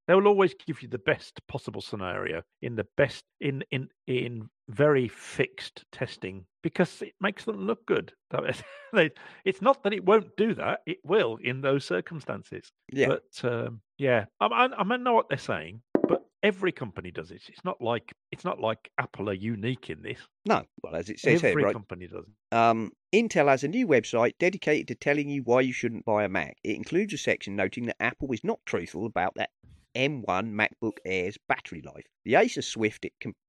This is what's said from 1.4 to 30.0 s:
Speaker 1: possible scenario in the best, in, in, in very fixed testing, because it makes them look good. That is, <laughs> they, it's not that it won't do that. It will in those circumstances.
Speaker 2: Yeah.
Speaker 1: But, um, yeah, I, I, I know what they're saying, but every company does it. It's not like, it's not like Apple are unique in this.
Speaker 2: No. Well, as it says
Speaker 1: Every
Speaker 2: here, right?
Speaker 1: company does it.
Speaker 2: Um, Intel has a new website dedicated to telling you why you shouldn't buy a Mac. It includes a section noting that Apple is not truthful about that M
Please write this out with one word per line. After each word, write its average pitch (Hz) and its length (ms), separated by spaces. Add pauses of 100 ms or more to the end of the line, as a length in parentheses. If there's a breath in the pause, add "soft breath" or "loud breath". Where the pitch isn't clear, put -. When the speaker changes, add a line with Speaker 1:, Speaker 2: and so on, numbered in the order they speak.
Speaker 1:
possible 107 340
scenario 92 600 (180)
in 123 140
the 107 120 (100)
best, - 280 (160)
in, 135 300
in, 131 180 (200)
in 120 400 (200)
very 135 380
fixed - 840
testing, 95 540 (160)
because - 400
it - 180
makes 196 240
them 208 140
look 202 280
good. - 260 (180)
That - 200
is, - 120 (160)
<laughs> - 140
they, 165 180 (340 loud breath)
it's 190 180
not 262 220
that 202 80
it 190 120
won't 208 320
do 208 180
that. 104 320
It 165 180
will 139 380
in 127 180
those 139 240
circumstances. 139 880 (200)
Speaker 2:
Yeah. 135 160
Speaker 1:
But, - 400
um, 117 320 (160)
yeah, 123 280 (160)
I, 208 60
I, 240 220 (120)
I 208 160
know 247 180
what - 140
they're 139 100
saying, 92 440 (260)
but - 160 (180)
every 196 300
company - 400
does 82 180
it. 76 180
It's - 160
not 180 160
like, 117 320 (200)
it's - 120
not 180 160
like 110 380
Apple 107 320
are 101 40
unique 110 540
in 76 140
this. 87 160 (280)
Speaker 2:
No. 202 180 (180)
Well, 82 140
as 87 140
it - 100
says 165 240
Speaker 1:
Every 117 180
Speaker 2:
here, 104 40
right? 101 80
Speaker 1:
company 90 340
does 90 160
it. - 320
Speaker 2:
Um, 113 340 (240)
Intel 196 340
has 135 160
a 143 40
new 240 200
website 120 500
dedicated 170 500
to 123 60
telling 143 340
you 143 140
why 120 200
you 127 100
shouldn't 117 320
buy 107 200
a 95 40
Mac. 90 360
It - 120
includes 196 360
a 143 60
section - 380
noting 101 300
that - 140
Apple 131 320
is 113 120
not 220 200
truthful 90 400
about 92 300
that - 160 (460)
M 135 260